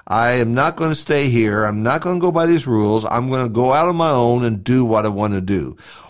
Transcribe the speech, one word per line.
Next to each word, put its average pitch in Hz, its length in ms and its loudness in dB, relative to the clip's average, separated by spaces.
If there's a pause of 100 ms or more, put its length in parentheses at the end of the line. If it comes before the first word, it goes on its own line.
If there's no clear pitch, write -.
I 120 340 0
am 117 120 -2
not 156 240 0
gonna 160 180 -2
stay 147 340 0
here. 107 360 2
I'm 107 180 -2
not 139 180 0
gonna 180 200 -4
go 180 100 2
by 165 140 0
these 165 200 2
rules. 107 400 2
I'm 123 240 -2
gonna 127 200 -2
go 123 240 2
out 160 160 2
on 175 80 -2
my 165 140 0
own 120 340 2
and 107 180 -4
do 127 220 2
what 110 200 0
I 107 40 -2
wanna 101 320 -2
do." 92 340 -4 (340)